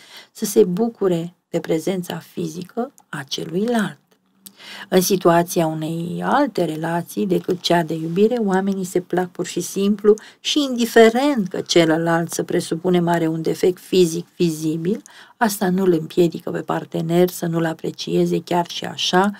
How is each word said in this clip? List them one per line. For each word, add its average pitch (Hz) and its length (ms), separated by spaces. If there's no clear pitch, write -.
să - 120
se 214 200
bucure 180 680
de 165 120
prezența 175 580
fizică 175 760
a 151 200
celuilalt. 185 680
În 185 120
situația 175 640
unei 165 580
alte 226 400
relații 165 600
decât 175 340
cea 170 220
de 160 120
iubire, 170 440
oamenii 190 460
se 180 160
plac 180 280
pur 175 180
și - 140
simplu 202 540
și, - 220
indiferent 233 840
că - 120
celălalt, 165 720
să - 100
presupunem, 175 640
are 170 180
un 160 160
defect 165 360
fizic 170 480
vizibil, 165 640
asta 208 340
nu 185 120
îl 185 100
împiedică 165 580
pe 170 100
partener 165 680
să - 180
nu-l 165 180
aprecieze 170 760
chiar 175 280
și - 160
așa, - 560